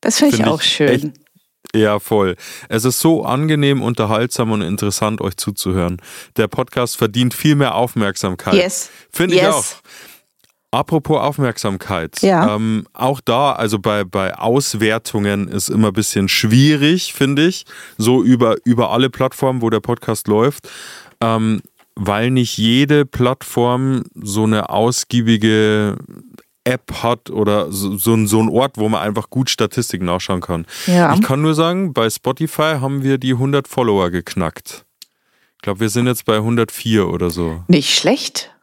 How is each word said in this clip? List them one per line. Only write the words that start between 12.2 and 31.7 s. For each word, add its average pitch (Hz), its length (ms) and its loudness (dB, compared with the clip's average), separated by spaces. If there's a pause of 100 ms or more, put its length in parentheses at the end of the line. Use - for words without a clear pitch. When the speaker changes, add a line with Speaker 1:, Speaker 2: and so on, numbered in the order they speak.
Speaker 1:
Ja. 170 340 4
Speaker 2:
Ähm, 110 380 -2
auch 131 280 -2
da, 131 320 2
also 107 260 -2
bei, 104 240 0
bei 95 340 -4
Auswertungen 107 1080 0
ist - 200 -6
immer 110 200 2
ein 98 60 0
bisschen 101 360 0
schwierig, 143 840 2
finde 143 320 2
ich, - 180 -4 (320)
so 117 260 4
über, 117 320 4 (100)
über 120 260 2
alle 127 180 0
Plattformen, 131 540 -2
wo 113 80 2
der 110 80 2
Podcast - 480 -4
läuft, 110 420 0 (520)
ähm, 110 400 0 (340)
weil 104 340 0
nicht 127 300 0
jede 135 480 2
Plattform 123 960 0 (100)
so 104 300 -2
eine 107 260 0
ausgiebige 110 1300 2 (680)
App - 360 -4
hat 117 300 -2
oder 104 400 0
so, 98 260 -6
so 113 160 2
ein, 110 140 2
so 107 120 4
ein 110 100 2
Ort, 127 280 0
wo 107 120 0
man 101 120 0
einfach 104 300 -4
gut 131 180 -2
Statistiken 104 560 -4
nachschauen 90 340 -2
kann. 85 280 -6 (180)
Speaker 1:
Ja. 175 300 4
Speaker 2:
Ich 208 80 4
kann 139 180 0
nur 156 140 2
sagen, 170 380 0